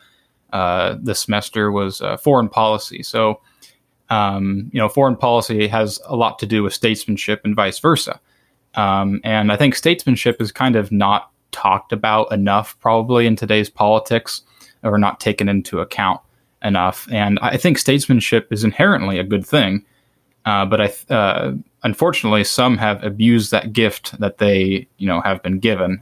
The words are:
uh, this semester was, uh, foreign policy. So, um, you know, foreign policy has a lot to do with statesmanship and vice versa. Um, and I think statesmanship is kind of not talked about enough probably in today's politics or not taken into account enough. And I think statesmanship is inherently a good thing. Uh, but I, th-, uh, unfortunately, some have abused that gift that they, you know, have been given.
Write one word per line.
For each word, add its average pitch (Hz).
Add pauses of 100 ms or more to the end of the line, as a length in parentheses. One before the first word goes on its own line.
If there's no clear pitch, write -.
(540)
uh, 92
this 110
semester 104
was, 98
uh, 101
foreign 127
policy. 107
So, 110 (680)
um, 98
you 135
know, 107
foreign 135
policy 113
has 107
a 131
lot 117
to 113
do 104
with 98
statesmanship 107
and 104
vice 101
versa. - (540)
Um, 98
and 107
I 104
think 139
statesmanship 135
is 104
kind 127
of 104
not 101 (220)
talked 98
about 107
enough 101
probably 117
in 113
today's 107
politics 110 (380)
or 104
not 101
taken 104
into 95
account 95 (420)
enough. 92
And 104
I 123
think 170
statesmanship 131
is 107
inherently 107
a 92
good 98
thing. 101 (640)
Uh, 101
but 107
I, 104
th-, -
uh, 104 (320)
unfortunately, 110
some 123
have 104
abused 110
that 110
gift -
that 101
they, 95 (100)
you 98
know, 87
have 95
been 95
given. 92